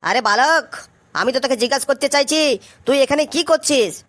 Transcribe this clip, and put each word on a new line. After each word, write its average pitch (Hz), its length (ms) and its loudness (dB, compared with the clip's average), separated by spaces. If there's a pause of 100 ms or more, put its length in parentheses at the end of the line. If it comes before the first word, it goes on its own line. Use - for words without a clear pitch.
আরে 190 180 -2
বালক, 262 460 2 (480)
আমি 196 180 -2
তো 254 80 -2
তোকে - 160 -2
জিজ্ঞাসা 247 300 -2
করতে 277 220 -2
চাইছি, 285 320 0 (440)
তুই 262 160 2
এখানে 277 260 2
কি - 180 -4
করছিস? 302 480 0 (160)